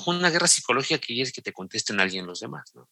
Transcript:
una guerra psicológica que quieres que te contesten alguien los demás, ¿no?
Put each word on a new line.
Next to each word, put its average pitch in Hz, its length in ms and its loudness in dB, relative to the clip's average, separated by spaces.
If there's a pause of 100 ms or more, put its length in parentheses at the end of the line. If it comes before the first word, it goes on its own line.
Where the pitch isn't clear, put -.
una 175 240 2
guerra 170 180 2
psicológica 135 520 4
que - 160 -6
quieres 127 160 0
que - 100 -10
te - 120 -8
contesten 101 460 -4
alguien 95 280 0
los 87 140 -8
demás, 107 340 -10
¿no? 64 160 -20